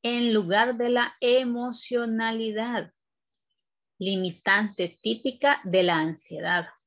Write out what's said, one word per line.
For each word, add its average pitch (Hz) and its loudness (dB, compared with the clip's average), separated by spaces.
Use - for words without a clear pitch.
en 240 0
lugar 214 2
de 240 -2
la 247 2
emocionalidad 233 -2
limitante 190 -2
típica 262 0
de 185 4
la 175 2
ansiedad 170 -4